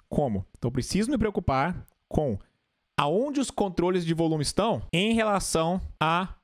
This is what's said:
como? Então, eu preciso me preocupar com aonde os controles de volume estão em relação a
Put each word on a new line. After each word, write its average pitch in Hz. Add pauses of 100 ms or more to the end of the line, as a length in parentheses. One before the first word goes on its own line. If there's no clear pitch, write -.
como? 110 (100)
Então, -
eu 120
preciso 180
me 285
preocupar 180 (240)
com 135 (580)
aonde 233
os 247
controles 180
de 165
volume 160
estão 185 (120)
em 196
relação 190 (180)
a 170